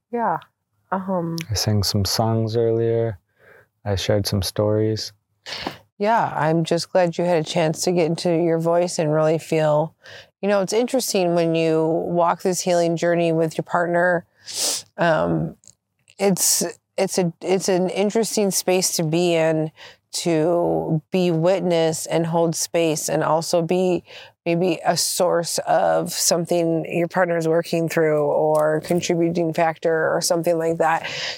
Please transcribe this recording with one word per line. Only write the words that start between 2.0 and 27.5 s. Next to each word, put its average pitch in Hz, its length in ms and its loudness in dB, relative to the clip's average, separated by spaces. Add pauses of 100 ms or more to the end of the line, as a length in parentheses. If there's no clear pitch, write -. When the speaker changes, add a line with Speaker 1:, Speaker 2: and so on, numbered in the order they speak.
Speaker 2:
songs 113 540 0
earlier. 113 640 0 (640)
I 101 100 -2
shared 104 320 0
some 101 140 0
stories. 107 720 -2 (880)
Speaker 1:
Yeah, 202 320 2
I'm 160 300 0
just 165 300 -2
glad 180 240 2
you 175 80 0
had 175 140 2
a 160 40 0
chance 160 380 -2
to 185 100 0
get 175 140 2
into 165 240 -2
your 165 280 2
voice 170 420 0
and 151 140 0
really 156 240 2
feel, 156 560 0 (480)
you 196 60 -2
know, 202 140 2
it's 180 100 -4
interesting 214 640 0
when 165 200 2
you 160 300 2
walk 175 560 0
this 180 200 -2
healing 170 340 2
journey 170 380 2
with 160 240 0
your 165 80 -4
partner. 175 600 0 (720)
Um, 165 600 0 (600)
it's, - 460 2 (340)
it's 190 200 -2
a, 175 240 0
it's 180 260 0
an 185 220 2
interesting 202 640 0
space 185 440 0
to 175 80 0
be 170 320 2
in, 160 380 0 (380)
to 165 920 0 (100)
be 180 200 2
witness 165 760 0
and 165 220 -2
hold 165 280 0
space, 165 540 -2
and 160 120 0
also 156 400 0
be 180 420 0 (400)
maybe 170 400 0
a 170 140 0
source 170 680 -2
of 165 440 2
something 165 800 0
your 170 180 -2
partner 175 300 0
is 160 100 0
working 165 400 0